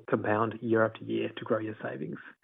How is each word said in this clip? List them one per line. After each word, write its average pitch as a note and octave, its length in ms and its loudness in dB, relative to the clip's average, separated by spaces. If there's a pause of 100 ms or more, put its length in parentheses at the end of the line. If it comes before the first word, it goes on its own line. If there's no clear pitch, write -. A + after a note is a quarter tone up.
compound G#2+ 440 2 (120)
year A2+ 220 4
after A2 200 0
year A2+ 240 -2
to - 160 -10
grow A2 160 0
your G#2+ 220 -6
savings। - 380 -6 (240)